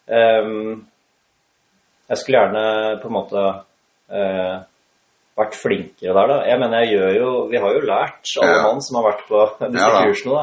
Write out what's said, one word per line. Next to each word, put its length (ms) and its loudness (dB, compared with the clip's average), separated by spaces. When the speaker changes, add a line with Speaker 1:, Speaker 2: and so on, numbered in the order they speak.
Speaker 1:
ehm, 720 0
jeg 80 -4
skulle 220 0
gjerne 600 -2
på 60 -16
en 60 -8
måte, 500 -4
eh, 500 -4
vært 180 -2
flinkere 580 -4
der, 140 4
da. 180 0
Jeg 140 2
mener, 240 0
jeg 160 2
gjør 160 2
jo, 320 0
vi 100 -2
har 160 0
jo 140 2
lært, 380 -4
alle 160 4
Speaker 2:
Ja. 60 2
Speaker 1:
mann 180 0
som 200 -4
har 120 4
vært 140 -12
på 440 0
disse 80 -2
Speaker 2:
Ja, 120 4
da. 140 4
Speaker 1:
kursene, 380 0